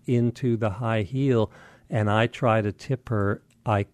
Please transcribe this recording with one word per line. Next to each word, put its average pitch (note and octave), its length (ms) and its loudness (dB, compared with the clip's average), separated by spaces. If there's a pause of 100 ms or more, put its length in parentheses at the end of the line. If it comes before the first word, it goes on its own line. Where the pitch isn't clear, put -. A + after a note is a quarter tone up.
into A#2+ 500 0
the A2 140 -2
high A2+ 320 -2
heel, B2+ 480 0 (400)
and G#2+ 200 0
I A2 180 4
try A2+ 320 0
to G#2 100 -2
tip - 380 -6
her. G#2 340 0 (240)
I G2+ 280 2